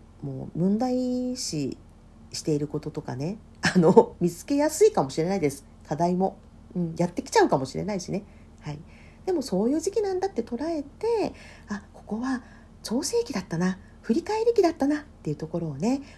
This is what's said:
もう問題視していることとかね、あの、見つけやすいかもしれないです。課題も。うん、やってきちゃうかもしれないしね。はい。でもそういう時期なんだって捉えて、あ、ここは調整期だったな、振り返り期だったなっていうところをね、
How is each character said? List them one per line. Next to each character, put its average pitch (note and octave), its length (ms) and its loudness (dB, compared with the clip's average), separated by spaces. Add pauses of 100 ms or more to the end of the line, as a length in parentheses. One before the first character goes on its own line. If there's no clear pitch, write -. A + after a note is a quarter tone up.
(240)
も C3+ 320 -8
う D3+ 40 -2
問 G3 200 4
題 B3+ 580 0
視 - 400 -4 (540)
し - 100 -8
て D3+ 140 0
い C#3+ 40 0
る D3 80 -2
こ D3 120 -6
と D3+ 120 -8
と D3 100 -8
か B2+ 140 -8
ね、 E3 220 -6 (240)
あ - 180 2
の、 F3+ 400 8
見 F3 100 2
つ - 160 -8
け C#4+ 100 -2
や D4 140 2
す G4+ 160 6
い G#4+ 60 8
か D#3+ 120 0
も C3+ 60 -2
し D#3+ 120 -4
れ E3 60 0
な G3 80 0
い G3 40 -2
で D3+ 100 2
す。 - 160 -8 (220)
課 D3+ 80 -2
題 F3 200 0
も。 F#3 220 -2 (380)
う F3+ 40 -2
ん、 E3 180 -4
や F3 100 2
っ - 40 -6
て - 120 -6
き - 80 -14
ち A#4 60 2
ゃ G#4 60 8
う D4+ 60 4
か D3+ 80 2
も C3 80 -2
し - 120 -10
れ D#3+ 60 -4
な G#3 100 -4
い F#3+ 80 -4
し - 100 -10
ね。 F#3+ 120 -4 (380)
は D3 100 -10
い。 D3 80 -10 (460)
で F#4+ 80 0
も D#4 80 0
そ F#3+ 220 0
う A#3+ 60 2
い C#4+ 40 2
う D#4+ 60 0
時 G4+ 120 -2
期 A4+ 100 0
な G4 120 0
ん F#4 60 -2
だ G4 80 -2
っ G4 40 -4
て A3+ 120 -6
捉 A#3+ 240 -6
え D#4 160 -4
て、 G#4+ 500 -2 (360)
あ、 G3+ 140 -6 (100)
こ - 120 -20
こ G#3+ 140 -6
は B3+ 240 -4 (400)
調 B3+ 200 -2
整 A#4 200 0
期 C#4+ 100 -8
だ F#3+ 80 -2
っ - 40 -12
た E3 120 -4
な、 F#3 220 0 (220)
振 A3+ 140 0
り E4+ 80 0
返 A4 220 0
り A#4+ 80 4
期 A4 80 6
だ E4+ 80 6
っ E4 40 0
た C#4 140 0
な D4+ 140 0
っ - 20 -16
て - 260 -10
い D3 40 -2
う - 20 -2
と D#3 120 -8
こ E3+ 120 -4
ろ E3 100 -4
を C#3 60 -6
ね、 A#3+ 260 0 (160)